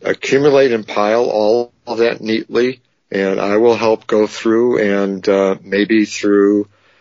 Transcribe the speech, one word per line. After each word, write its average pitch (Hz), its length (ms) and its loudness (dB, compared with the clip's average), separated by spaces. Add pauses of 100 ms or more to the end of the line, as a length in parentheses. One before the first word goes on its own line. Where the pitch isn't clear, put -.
accumulate 135 680 2
and 107 160 -4
pile 110 380 0
all 113 480 0 (140)
of 113 100 -8
that 117 240 0
neatly, 113 600 -4 (280)
and 98 320 -2
I 101 160 0
will 117 180 4
help 110 300 -2
go 107 220 0
through 117 500 0
and, 98 500 -2
uh, 98 360 2
maybe 101 420 0
through 101 600 0 (340)